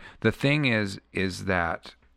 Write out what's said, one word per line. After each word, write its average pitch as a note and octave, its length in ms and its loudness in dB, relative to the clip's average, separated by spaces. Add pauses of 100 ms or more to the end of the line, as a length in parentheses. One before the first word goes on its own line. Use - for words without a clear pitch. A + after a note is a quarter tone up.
(200)
the A2+ 120 4
thing D3 320 2
is, G#2+ 360 0 (120)
is F#2+ 320 -2
that F2+ 500 -2 (220)